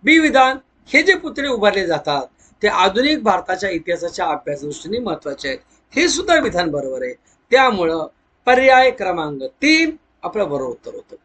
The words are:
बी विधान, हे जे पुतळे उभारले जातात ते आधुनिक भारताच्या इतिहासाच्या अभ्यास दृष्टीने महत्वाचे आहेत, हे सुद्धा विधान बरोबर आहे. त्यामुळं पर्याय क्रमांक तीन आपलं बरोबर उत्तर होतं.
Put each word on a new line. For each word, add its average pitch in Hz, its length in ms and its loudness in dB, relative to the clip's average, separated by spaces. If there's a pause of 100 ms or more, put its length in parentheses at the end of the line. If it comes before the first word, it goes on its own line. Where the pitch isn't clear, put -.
बी 311 160 6
विधान, 262 380 4 (300)
हे 302 160 2
जे 370 120 4
पुतळे 285 320 -8
उभारले 202 380 0
जातात 147 420 -4 (360)
ते 208 40 2
आधुनिक 220 560 0
भारताच्या 196 460 -2
इतिहासाच्या 170 560 -6
अभ्यास 147 360 -6
दृष्टीने 156 380 -8
महत्वाचे 151 480 -8
आहेत, 131 120 -8 (320)
हे 330 160 0
सुद्धा 339 320 0
विधान 175 320 -2
बरोबर 131 320 -6
आहे. 127 100 -8 (380)
त्यामुळं 185 560 2 (380)
पर्याय 262 460 6
क्रमांक 165 520 -6
तीन 311 520 0 (280)
आपलं 190 260 -4
बरोबर 135 220 -6
उत्तर - 220 -14
होतं. - 300 -20